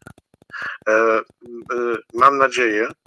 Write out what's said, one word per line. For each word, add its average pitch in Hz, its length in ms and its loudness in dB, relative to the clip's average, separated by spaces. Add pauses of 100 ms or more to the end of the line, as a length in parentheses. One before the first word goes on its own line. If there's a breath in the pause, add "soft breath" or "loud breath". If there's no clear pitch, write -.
(880 loud breath)
E, 110 40 4
e, 110 300 2 (920)
mam 131 240 4
nadzieję 123 500 0 (180)